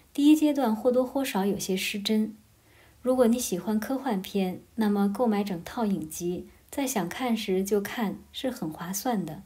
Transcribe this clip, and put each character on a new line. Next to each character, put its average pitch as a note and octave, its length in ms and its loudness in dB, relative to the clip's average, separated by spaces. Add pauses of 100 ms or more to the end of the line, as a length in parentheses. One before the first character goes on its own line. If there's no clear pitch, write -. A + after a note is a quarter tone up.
(140)
第 C#4+ 120 4
一 D4+ 80 10
阶 D4+ 200 4
段 A#3+ 200 2
或 B3 160 2
多 B3+ 140 4
或 C4+ 180 -2
少 G3 220 0
有 G3+ 140 0
些 F#3+ 180 -2
失 G3+ 240 -4
真。 G#3+ 340 0 (680)
如 B3+ 140 2
果 B3 100 6
你 A#3 120 4
喜 - 200 -4
欢 G#3+ 220 0
科 C4+ 160 -4
幻 A#3 240 -2
片， F#3+ 400 -2 (140)
那 G#3+ 160 0
么 G3+ 200 2
购 A#3+ 160 0
买 G3+ 160 2
整 F3+ 220 -6
套 A#3 220 -4
影 E3 220 -2
集， F3 380 -6 (240)
在 C#4+ 160 -2
想 F#3+ 220 -2
看 B3 260 -2
时 F#3+ 300 0
就 G#3 160 2
看 G3+ 380 -4 (120)
是 - 200 -4
很 E3 200 -6
划 F3 220 -10
算 G3+ 320 -2
的。 D#3 220 -10